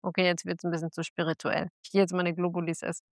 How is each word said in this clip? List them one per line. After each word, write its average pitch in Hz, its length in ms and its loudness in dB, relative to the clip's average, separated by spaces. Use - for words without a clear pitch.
Okay, 185 220 0
jetzt 175 200 2
wird's 180 200 -4
ein 170 80 0
bisschen 165 180 -2
zu 165 140 -6
spirituell. 160 640 -2
Ich - 80 -12
geh 196 60 4
jetzt 180 140 4
meine 175 220 0
Globulis 175 480 -2
essen. - 220 -4